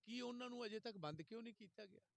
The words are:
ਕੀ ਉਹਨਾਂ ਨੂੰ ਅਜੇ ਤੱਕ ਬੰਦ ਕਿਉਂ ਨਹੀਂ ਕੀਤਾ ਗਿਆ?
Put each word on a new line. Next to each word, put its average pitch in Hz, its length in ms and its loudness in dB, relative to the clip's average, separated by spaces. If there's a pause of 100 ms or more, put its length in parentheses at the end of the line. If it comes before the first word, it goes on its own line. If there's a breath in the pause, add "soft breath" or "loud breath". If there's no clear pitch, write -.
ਕੀ 240 140 2
ਉਹਨਾਂ 247 280 2
ਨੂੰ 240 160 0
ਅਜੇ 214 140 2
ਤੱਕ 220 180 0
ਬੰਦ 156 240 2
ਕਿਉਂ 226 200 -2
ਨਹੀਂ 226 120 -4
ਕੀਤਾ 208 320 -8
ਗਿਆ? - 160 -14 (160)